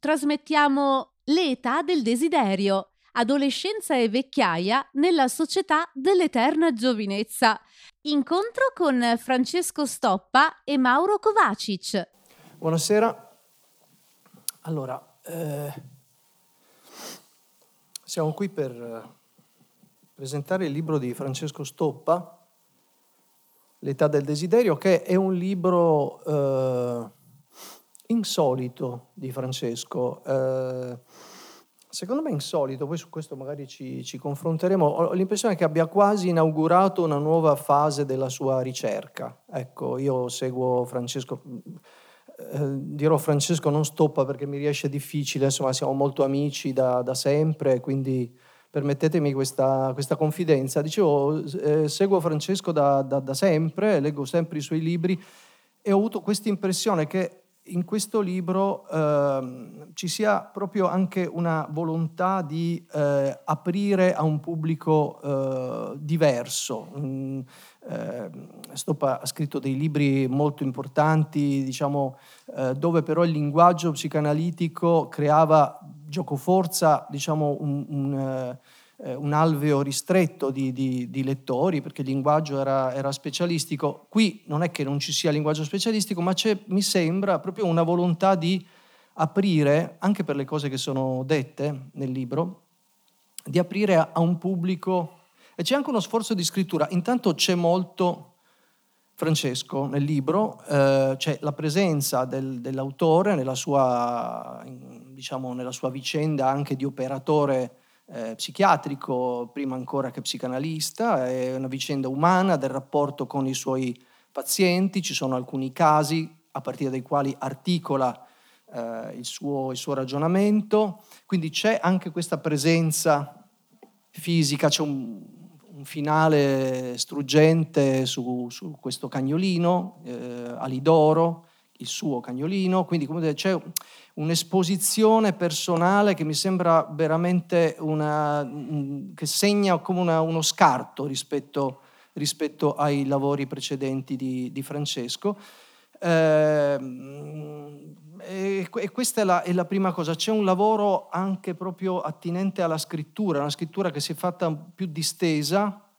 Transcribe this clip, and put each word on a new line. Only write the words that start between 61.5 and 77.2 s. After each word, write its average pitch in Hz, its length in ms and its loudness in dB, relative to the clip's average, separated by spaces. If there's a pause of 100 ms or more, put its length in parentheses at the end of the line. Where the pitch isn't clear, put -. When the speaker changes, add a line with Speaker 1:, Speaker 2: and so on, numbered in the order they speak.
Speaker 2:
volontà 165 720 -2
di, 165 500 -4
eh, 143 520 0
aprire 185 720 2
a 151 100 -2
un 156 160 2
pubblico, 156 840 0
eh, 131 760 -4
diverso. 139 920 0 (100)
Mm, 135 420 -6 (480)
ehm, 113 600 -10 (240)
Stoppa 143 480 -2
ha 139 60 -10
scritto 147 340 -4
dei 135 160 -4
libri 143 500 2
molto 143 380 0
importanti, 147 960 0
diciamo, 135 540 -2 (400)
eh, 131 180 -2
dove 165 280 2
però 156 220 0
il 170 60 2
linguaggio 160 640 4
psicanalitico 156 1160 0
creava 151 720 4 (300)
giocoforza, 165 1000 0
diciamo, 147 520 -2